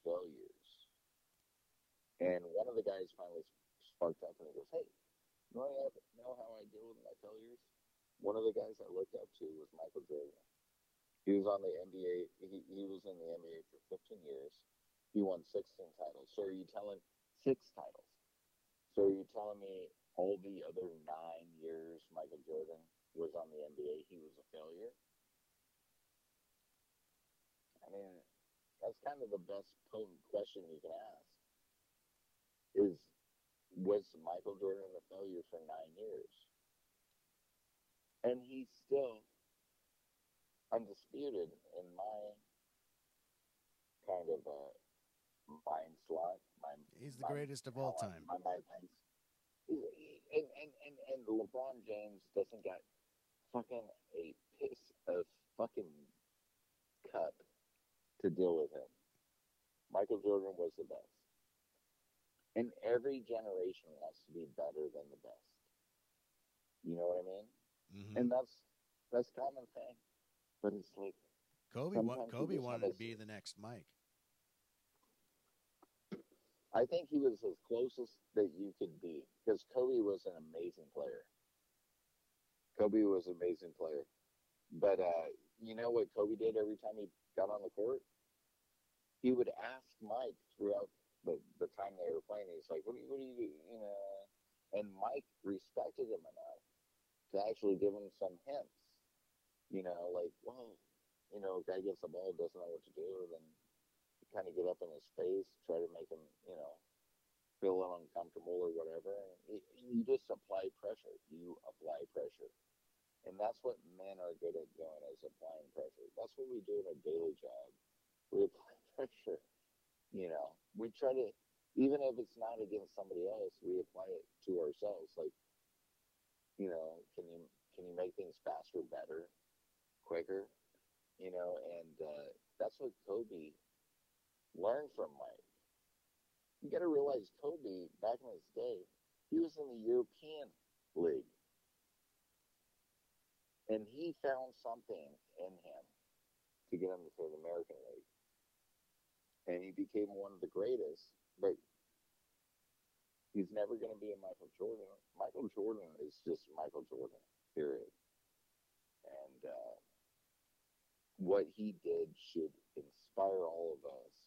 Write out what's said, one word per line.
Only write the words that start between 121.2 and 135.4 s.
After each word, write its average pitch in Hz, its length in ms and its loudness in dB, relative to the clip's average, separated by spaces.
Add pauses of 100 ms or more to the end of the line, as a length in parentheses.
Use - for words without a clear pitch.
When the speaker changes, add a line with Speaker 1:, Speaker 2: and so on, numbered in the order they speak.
Speaker 1:
even 139 260 8
if 127 160 2
it's 117 180 -4
not 113 240 -2
against 101 340 -4
somebody 95 360 -2
else, 104 320 -2
we 92 180 2
apply 92 300 -4
it 87 160 -6 (180)
to 90 160 4
ourselves. 82 560 0
Like, 78 160 0 (1300)
you 98 100 0
know, 80 320 -4 (140)
can 87 160 -8
you, 85 180 -16 (280)
can 90 100 -10
you 87 100 -10
make 90 180 0
things 90 300 -8
faster, 80 460 -4
better, 78 340 -6 (800)
quicker? 95 460 0 (680)
You 92 120 -6
know, 87 260 0 (220)
and, 80 240 -14
uh, 73 260 -6 (300)
that's 104 200 0
what 131 140 -4 (140)
Kobe 98 480 -4 (1000)
learned 123 380 4
from 78 240 -2
Mike. 62 300 -14 (1160)